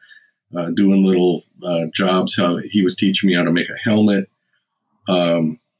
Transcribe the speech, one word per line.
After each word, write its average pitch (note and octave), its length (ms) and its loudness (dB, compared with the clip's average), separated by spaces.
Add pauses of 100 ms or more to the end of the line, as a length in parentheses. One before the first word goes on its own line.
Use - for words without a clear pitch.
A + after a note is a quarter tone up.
(560)
uh, E2+ 140 -6
doing G2 340 2
little, F2+ 400 2 (200)
uh, E2+ 300 -4
jobs. F#2 420 -2
How F2 220 0
he G2 240 -2
was F2+ 140 0
teaching G2 320 0
me F2+ 80 2
how F2 80 0
to E2 80 0
make F2 180 -2
a - 80 -14 (100)
helmet. G#2 400 2 (800)
Um, E2+ 500 0 (220)